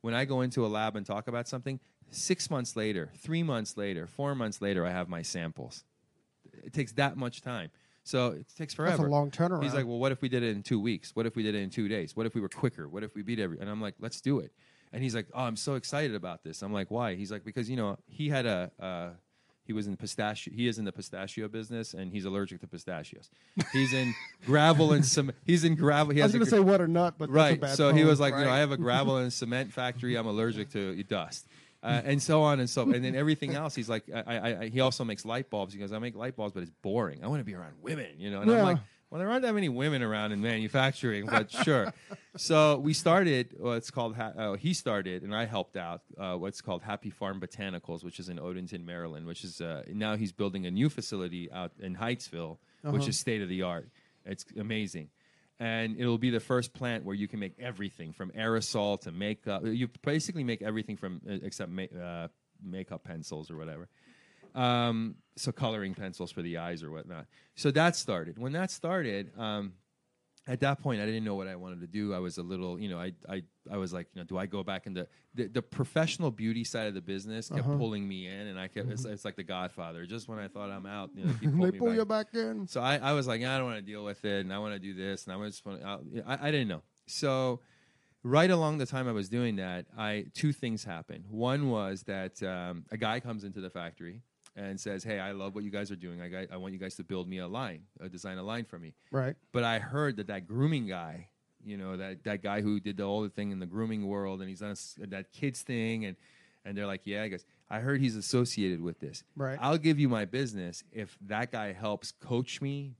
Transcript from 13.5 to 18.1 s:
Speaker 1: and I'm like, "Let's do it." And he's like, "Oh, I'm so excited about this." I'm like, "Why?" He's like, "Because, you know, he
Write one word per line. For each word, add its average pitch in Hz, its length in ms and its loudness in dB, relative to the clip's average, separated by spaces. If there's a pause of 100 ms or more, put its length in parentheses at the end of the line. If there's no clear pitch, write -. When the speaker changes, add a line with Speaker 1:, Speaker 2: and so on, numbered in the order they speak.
Speaker 1:
and 98 100 -6
I'm 107 120 -6
like, 101 180 -6
"Let's - 220 -8
do 135 180 2
it." 78 120 -8 (400)
And 123 120 -4
he's 123 120 0
like, 110 180 -2
"Oh, 127 100 -2
I'm 117 120 -2
so 139 200 -2
excited 143 400 -2
about 90 280 -8
this." 80 200 -10
I'm 101 100 -4
like, 98 180 -2
"Why?" 110 240 0
He's 98 160 -8
like, 104 140 -10
"Because, 110 240 -6
you 127 60 -2
know, 104 220 0 (100)
he 151 220 -4